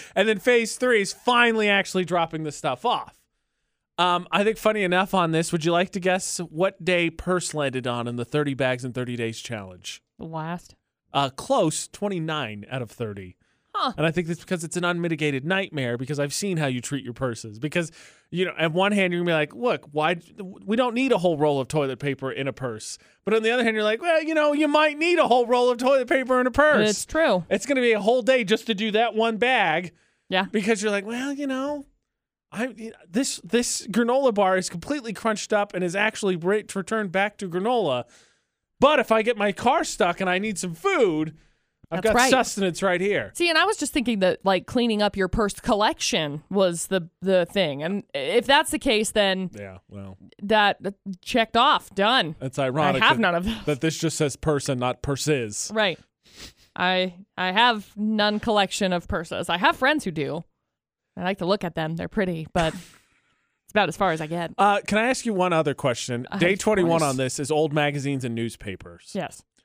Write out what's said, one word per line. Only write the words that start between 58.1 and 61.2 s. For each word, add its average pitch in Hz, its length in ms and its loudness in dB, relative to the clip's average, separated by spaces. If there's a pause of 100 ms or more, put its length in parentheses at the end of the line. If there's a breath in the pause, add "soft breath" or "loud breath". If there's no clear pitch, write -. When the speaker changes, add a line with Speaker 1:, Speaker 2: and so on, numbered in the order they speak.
Speaker 2:
collection 202 520 0
of 175 160 -4
purses. 170 400 -6
I 170 80 0
have 269 200 2
friends 285 280 2
who 185 60 -6
do. 151 320 -6 (760)
I 185 60 -8